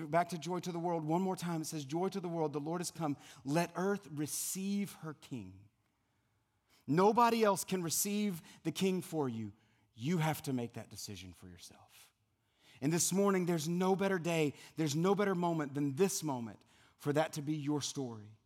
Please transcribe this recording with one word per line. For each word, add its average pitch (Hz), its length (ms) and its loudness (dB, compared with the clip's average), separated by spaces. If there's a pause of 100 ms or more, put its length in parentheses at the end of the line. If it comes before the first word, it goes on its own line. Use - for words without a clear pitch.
back 170 220 4
to 180 80 -4
Joy 175 220 -4
to 175 100 -6
the 170 80 -6
World 170 260 0
one 160 160 2
more 190 140 2
time. 170 260 -4
It 151 60 -6
says, 151 180 -6
"Joy 165 260 -2
to 196 100 -4
the 175 80 -6
world, 160 240 0
the 147 80 -2
Lord 165 200 -4
has 170 120 -6
come. 147 240 -2 (280)
Let 170 300 2
earth 196 400 -2
receive 190 880 -4
her 156 140 -10 (120)
King." 98 240 -8 (1300)
Nobody 220 560 6
else 202 220 4
can 185 180 -2
receive 202 580 0 (220)
the - 100 -2
King 185 300 2
for 151 260 -2
you. 110 240 -6 (440)
You 147 220 0
have 156 260 0
to 143 80 -2
make 120 220 -4
that 110 160 -12
decision 95 460 -12
for 95 120 -20
yourself. - 320 -20 (1000)
And 143 120 2
this 170 200 2
morning, 190 340 4
there's 165 220 0
no 185 280 2
better 196 220 2
day, 160 360 0 (220)
there's 151 180 0
no 180 220 4
better 202 180 2
moment 165 400 0
than 143 200 0
this 185 280 2
moment 120 360 -4 (400)
for 143 140 -2
that 156 200 2
to 151 100 -6
be 151 120 -2
your 147 260 -2
story. 113 640 -8